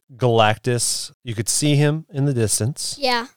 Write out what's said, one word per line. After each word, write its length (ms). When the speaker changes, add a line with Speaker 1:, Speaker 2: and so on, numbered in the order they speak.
Speaker 1:
Galactus. 960
You 120
could 140
see 280
him 340
in 140
the 100
distance. 640
Speaker 2:
Yeah. 380